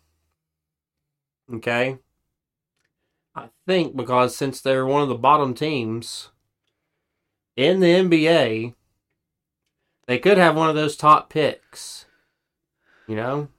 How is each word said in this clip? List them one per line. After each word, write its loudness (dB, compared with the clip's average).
okay? -4
I -16
think -2
because 0
since -6
they're 0
one 0
of -2
the -4
bottom 2
teams -8
in 2
the 4
N 2
B 2
A, 0
they -2
could 4
have 4
one 0
of -2
those -2
top 4
picks, -6
you -10
know? -6